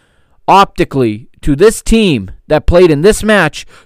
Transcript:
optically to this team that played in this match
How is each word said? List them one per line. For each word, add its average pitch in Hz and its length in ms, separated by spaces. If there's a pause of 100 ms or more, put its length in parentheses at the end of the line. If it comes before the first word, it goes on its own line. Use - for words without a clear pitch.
(480)
optically 143 800 (120)
to 147 140
this 208 260
team 170 500 (160)
that 151 200
played 175 240
in 143 100
this 208 220
match 202 420 (200)